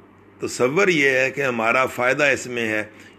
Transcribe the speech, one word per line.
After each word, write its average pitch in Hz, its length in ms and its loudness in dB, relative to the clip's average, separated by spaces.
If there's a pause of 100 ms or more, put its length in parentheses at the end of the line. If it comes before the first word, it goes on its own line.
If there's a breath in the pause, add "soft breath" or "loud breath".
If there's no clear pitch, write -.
(440)
तसव्वुर 139 460 0
ये 139 300 2
है 131 120 0
कि 143 100 -6
हमारा 123 440 0
फ़ायदा 131 440 0
इसमें 120 360 -2
है 107 280 -4 (240 loud breath)